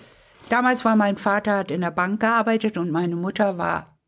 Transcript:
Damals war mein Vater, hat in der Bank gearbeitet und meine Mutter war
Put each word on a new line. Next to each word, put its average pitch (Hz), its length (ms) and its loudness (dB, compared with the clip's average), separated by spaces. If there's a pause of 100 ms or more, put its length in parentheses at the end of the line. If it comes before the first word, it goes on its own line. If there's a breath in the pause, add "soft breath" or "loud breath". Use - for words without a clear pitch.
(480 loud breath)
Damals 247 360 0
war 220 120 4
mein 202 220 2
Vater, 208 400 0
hat 185 120 -4
in 175 120 -2
der 170 80 -2
Bank 185 300 -2
gearbeitet 220 580 0
und 170 120 -2
meine 170 260 0
Mutter 190 420 -2
war 170 500 -4